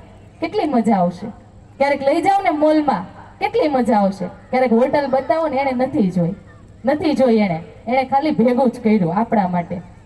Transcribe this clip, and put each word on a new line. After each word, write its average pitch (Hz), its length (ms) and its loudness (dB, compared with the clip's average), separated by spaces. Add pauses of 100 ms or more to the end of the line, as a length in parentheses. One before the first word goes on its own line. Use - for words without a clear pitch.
(400)
કેટલી 339 260 -4
મજા 233 300 2
આવશે. 180 300 -2 (520)
ક્યારેક 277 240 0
લઈ 302 200 2
જાઓ 392 200 2
ને 359 80 0
મોલમાં, 302 540 2 (340)
કેટલી 427 300 0
મજા 247 300 2
આવશે. 190 280 -2
ક્યારેક 254 460 -2
હોટલ 277 340 2
બતાવો 285 420 0
ને, 254 80 -4
એને 277 160 -2
નથી 254 380 0
જોઈ, 175 240 -2 (500)
નથી 302 300 0
જોઈ 240 220 2
એને, 175 260 0 (240)
એને 262 180 0
ખાલી 277 260 0
ભેગું 247 400 2
જ - 100 -12
કર્યું 190 360 0
આપણા 214 320 0
માટે 175 280 -4 (300)